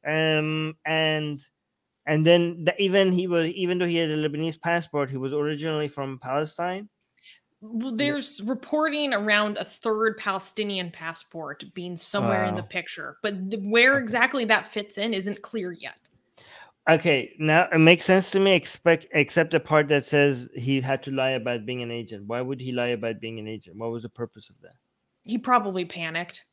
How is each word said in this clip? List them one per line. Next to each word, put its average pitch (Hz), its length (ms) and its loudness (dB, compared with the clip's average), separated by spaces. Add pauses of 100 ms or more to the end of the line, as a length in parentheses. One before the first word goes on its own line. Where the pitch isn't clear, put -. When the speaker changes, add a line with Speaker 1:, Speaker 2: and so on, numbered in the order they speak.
Speaker 1:
Um, 156 760 0
and, 156 580 -2 (640)
and 151 180 2
then 170 400 6
the, 175 160 0
even 190 300 4
he 180 160 2
was, 170 220 2
even 180 300 -2
though 180 80 2
he 170 100 0
had 165 140 2
a 151 60 0
Lebanese 151 440 -2
passport, 160 500 0
he 135 60 -6
was 131 160 -4
originally 151 560 -2
from 135 300 -8
Palestine? 170 720 -4 (720)
Speaker 2:
Well, 226 320 -6
Speaker 1:
Yeah. 226 40 -6
Speaker 2:
there's 285 460 -2
reporting 285 720 -2
around 208 420 2
a 190 80 -6
third 220 540 -2
Palestinian 190 720 -4
passport 160 760 -12 (100)
being 180 220 -10
somewhere 113 480 0
in 104 120 -2
the 110 60 -6
Speaker 1:
Wow. 107 60 -12
Speaker 2:
picture, - 540 -10
but 196 280 -4
th-, 202 140 -6
where 233 300 6
Speaker 1:
Okay. 277 80 0
Speaker 2:
exactly 247 420 0
that 214 260 0
fits 208 280 -8
in 220 160 -2
isn't 190 260 -4
clear 180 320 -8
yet. - 260 -14 (880)
Speaker 1:
Okay, 160 520 4
now 156 340 4
it 165 60 4
makes 165 260 8
sense 185 280 4
to 196 60 2
me, 196 160 4
expect, - 580 2
except 156 400 2
the 160 80 4
part 151 280 2
that 143 160 2
says 143 500 2
he 131 280 0
had 135 220 -2
to 135 60 -10
lie 135 200 0
about 120 340 -4
being 123 160 -8
an 120 100 -8
agent. 110 360 -10
Why 120 160 -4
would 127 180 -6
he 127 120 -8
lie 120 160 -2
about 113 320 -4
being 113 180 -10
an 107 100 -12
agent? 104 300 -14
What 113 120 -6
was 117 120 -8
the 117 80 -12
purpose - 400 -12
of - 100 -20
that? 92 140 -20 (480)
Speaker 2:
He 220 160 -6
probably 202 480 0
panicked. 170 680 -8